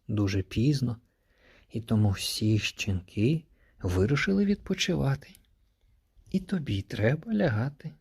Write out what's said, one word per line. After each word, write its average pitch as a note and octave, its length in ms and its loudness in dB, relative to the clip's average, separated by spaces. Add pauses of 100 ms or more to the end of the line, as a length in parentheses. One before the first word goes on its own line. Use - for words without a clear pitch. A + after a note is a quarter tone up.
дуже G2+ 340 0
пізно, B2 540 0 (760)
і A#2 100 -6
тому G#2+ 300 2
всі G#2+ 480 0
щенки G#2 880 -2 (380)
вирушили C#3+ 640 2
відпочивати. E3 840 -2 (1040)
І F#3+ 100 -2
тобі C#3 420 -2
треба D3 520 0
лягати C#3+ 680 0